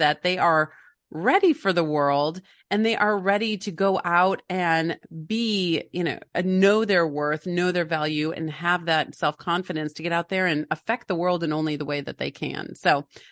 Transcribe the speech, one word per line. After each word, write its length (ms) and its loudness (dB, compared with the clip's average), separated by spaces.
that 220 2
they 140 0
are 360 2
ready 400 4
for 200 0
the 100 2
world 580 2
and 160 2
they 80 2
are 240 2
ready 380 0
to 160 -8
go 320 0
out 440 2
and 480 0
be, 640 0
you 140 -4
know, 120 -2
uh, 80 0
know 400 4
their 200 2
worth, 440 -2
know 240 0
their 120 0
value, 460 -2
and 180 -6
have 380 -2
that 260 0
self-confidence 800 -4
to 100 -12
get 80 -2
out 160 -2
there 180 0
and 240 0
affect 380 -6
the 80 -2
world 260 0
in 100 -2
only 220 -2
the 100 -6
way 160 -4
that 160 -8
they 140 -6
can. 460 -8
So 320 0